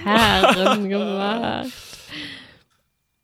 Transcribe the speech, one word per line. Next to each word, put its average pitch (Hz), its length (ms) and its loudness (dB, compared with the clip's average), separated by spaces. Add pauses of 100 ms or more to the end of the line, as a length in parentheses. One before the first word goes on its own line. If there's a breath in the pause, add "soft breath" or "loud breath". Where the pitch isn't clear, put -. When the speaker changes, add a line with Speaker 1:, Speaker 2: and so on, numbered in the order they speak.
Speaker 1:
Haaren 202 840 4
Speaker 2:
<laughs> - 0 -
Speaker 1:
gemacht. 202 800 -4 (1600 loud breath)